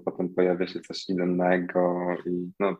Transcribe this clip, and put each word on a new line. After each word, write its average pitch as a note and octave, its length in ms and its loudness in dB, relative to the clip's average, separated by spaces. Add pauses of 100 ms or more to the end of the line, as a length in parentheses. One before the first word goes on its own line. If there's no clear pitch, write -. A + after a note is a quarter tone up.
potem F2+ 300 -4
pojawia F2+ 320 4
się E2+ 140 -8
coś - 280 -12
innego F2+ 1080 2 (100)
i F2+ 340 -4
no F#2+ 200 0